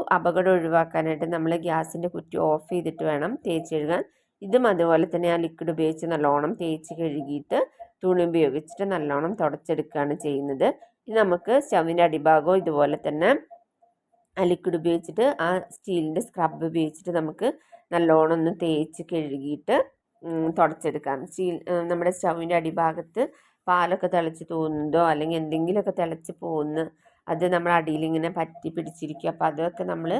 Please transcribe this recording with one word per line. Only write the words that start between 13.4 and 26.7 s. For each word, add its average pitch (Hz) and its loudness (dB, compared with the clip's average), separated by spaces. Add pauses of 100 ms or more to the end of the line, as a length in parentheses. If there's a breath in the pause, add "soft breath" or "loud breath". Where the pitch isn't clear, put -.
ആ 190 0
ലിക്വിഡ് 175 0
ഉപയോഗിച്ചിട്ട് 170 -2 (140)
ആ 165 0 (200)
സ്റ്റീലിൻ്റെ 165 -4
സ്ക്രബ് 160 -4
ഉപയോഗിച്ചിട്ട് 165 -4
നമുക്ക് 160 -2 (440 loud breath)
നല്ലോണം 160 6
ഒന്ന് 165 2
തേച്ച് 156 -2
കഴുകിയിട്ട്, 147 -4 (480)
ഉം, 165 -4
തുടച്ചെടുക്കാം. 151 -2
സ്റ്റീൽ, 180 -4
ഏ, 180 -6
നമ്മുടെ 170 0
സ്റ്റൗവിൻ്റെ 170 -2
അടിഭാഗത്ത് 165 -2 (460 soft breath)
പാലൊക്കെ 180 2
തിളച്ച് 165 -2
തൂകുന്നുണ്ടോ 156 0
അല്ലെങ്കിൽ 160 0
എന്തെങ്കിലുമൊക്കെ 165 -2
തിളച്ച് 165 -6
പോകുന്ന 156 -4 (480 soft breath)